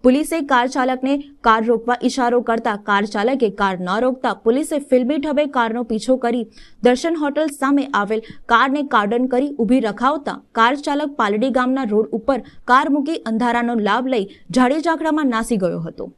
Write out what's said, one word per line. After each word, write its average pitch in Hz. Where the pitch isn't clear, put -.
પોલીસે 285
કાર 254
ચાલકને 262
કાર 226
રોકવા 233
ઈશારો 240
કરતા 233
કાર 202
ચાલકે 226
કાર 196
ન 180
રોકતા 254
પોલીસે 285
ફિલ્મી 254
ઢબે 294
કારનો 233
પીછો 233
કરી 240
દર્શન 254
હોટલ 294
સામે 285
આવેલ 208
કારને 262
કાર્ડન 240
કરી 269
ઊભી 240
રખાવતા 233
કાર 226
ચાલક 294
પાલડી 214
ગામના 262
રોડ 214
ઉપર 262
કાર 269
મૂકી 294
અંધારાનો 240
લાભ 220
લઈ 240
ઝાડી 254
ઝાકડામાં 311
નાસી 226
ગયો 175
હતો. -